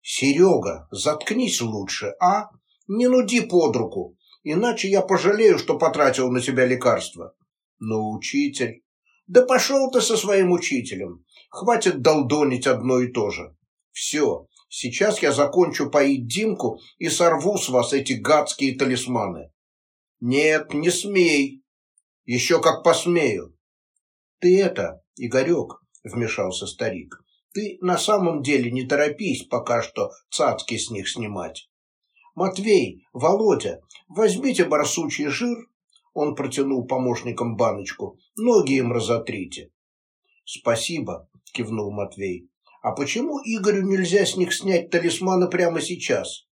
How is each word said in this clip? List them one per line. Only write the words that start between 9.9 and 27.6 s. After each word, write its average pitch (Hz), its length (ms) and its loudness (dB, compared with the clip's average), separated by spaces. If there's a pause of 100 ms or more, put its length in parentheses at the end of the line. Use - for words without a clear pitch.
ты 247 100 2
со 220 160 0
своим 190 340 2
учителем! 104 720 -4 (260)
Хватит 190 520 0
долдонить 143 680 2
одно 127 320 2
и 123 120 -2
то 107 200 -2
же! - 240 -14 (360)
Всё, 135 560 -2 (220)
сейчас 196 520 -2
я 147 100 2
закончу 143 580 2
поить 139 380 2
Димку 190 520 -2 (180)
и - 120 -6
сорву 170 480 2
с - 120 -4
вас 196 240 2
эти 139 200 -2
гадские 135 640 0
талисманы". 120 760 -4 (680)
"Нет, 147 540 0
не 156 180 0
смей! 170 720 0 (640)
Ещё 127 340 2
как - 240 2
посмею". 165 720 2 (840)
"Ты 185 200 6
это, - 420 -2 (140)
Игорёк", 139 680 -2 (220)
вмешался 110 640 -4
старик, - 560 -8 (300)
"ты 208 280 -6